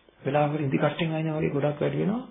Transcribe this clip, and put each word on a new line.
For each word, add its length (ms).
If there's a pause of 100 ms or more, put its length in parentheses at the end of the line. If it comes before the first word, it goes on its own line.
(220)
වෙලාවකට 400
ඉදි 160
කට්ටෙන් 360
අයින්නා 240
වගේ 140
ගොඩක් 300
වැඩි 180
වෙනවා. 320